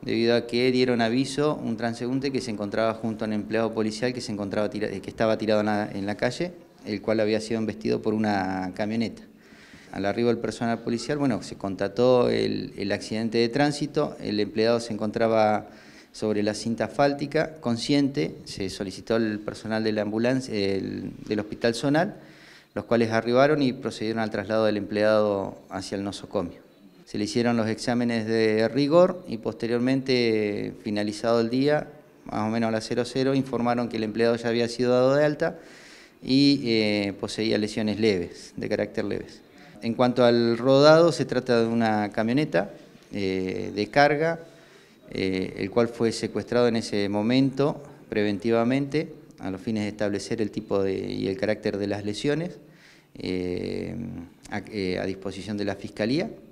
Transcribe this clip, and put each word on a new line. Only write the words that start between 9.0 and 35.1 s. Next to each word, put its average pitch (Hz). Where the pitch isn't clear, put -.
Al 95
arribo 120
del 117
personal 117
policial, 117
bueno, 131
se -
constató 120
el, 107
el 101
accidente 110
de 117
tránsito, 143
el 104
empleado 113
se 113
encontraba 107
sobre 107
la 107
cinta 113
asfáltica, 143
consciente, 139
se -
solicitó 98
el 107
personal 110
de 110
la 107
ambulancia, 117
el, 98
del 107
Hospital 117
Zonal, 151
los 104
cuales 117
arribaron 127
y 127
procedieron 110
al 110
traslado 110
del 104
empleado 104
hacia 101
el 98
nosocomio. 95
Se -
le 104
hicieron 117
los 110
exámenes 117
de 110
rigor 151
y 113
posteriormente, 117
finalizado 107
el 117
día, 139
más 107
o 110
menos 113
a 110
las 110
cero 120
cero, 135
informaron 120
que 110
el 110
empleado 117
ya 117
había 117
sido 123
dado 127